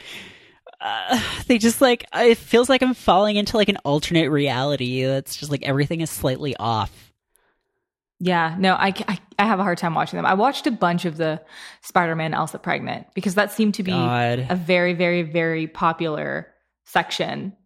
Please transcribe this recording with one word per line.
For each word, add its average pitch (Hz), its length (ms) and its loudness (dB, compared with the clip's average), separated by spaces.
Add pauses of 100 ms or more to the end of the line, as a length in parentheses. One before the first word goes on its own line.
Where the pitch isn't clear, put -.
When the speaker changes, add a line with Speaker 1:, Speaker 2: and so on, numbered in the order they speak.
(800)
Speaker 1:
uh, 156 400 -2 (280)
they 240 100 4
just, 226 220 2
like, 247 340 2
it 226 240 6
feels 240 300 2
like 262 140 4
I'm 254 120 2
falling 208 400 4
into, 208 220 0
like, 208 120 4
an 196 160 0
alternate 151 460 2
reality 131 760 0
that's 135 320 -2
just, 147 140 -10
like, 139 140 -4
everything 143 360 0
is 156 100 -4
slightly 139 460 -4
off. 107 560 -4 (1080)
Speaker 2:
Yeah, 170 380 0
no, 190 160 4
I, 190 180 2 (160)
I, 185 100 -4 (220)
I 202 40 2
have 214 140 2
a 196 60 0
hard 175 140 0
time 165 160 -2
watching 156 240 -2
them. 170 80 -2
I 190 80 4
watched 262 340 0
a - 20 0
bunch 175 340 0
of 156 120 -4
the 156 260 -2 (400)
Spider-Man 165 520 0
Elsa - 260 -4
Pregnant 127 540 -6
because 185 200 -2
that 208 160 2
seemed 214 240 0
to 208 80 -6
be 185 80 -4
Speaker 1:
God. 123 580 0
Speaker 2:
a 180 60 -2
very, 180 380 2
very, 175 300 0
very 160 440 -2
popular 156 800 -4 (380)
section 170 680 -4 (120)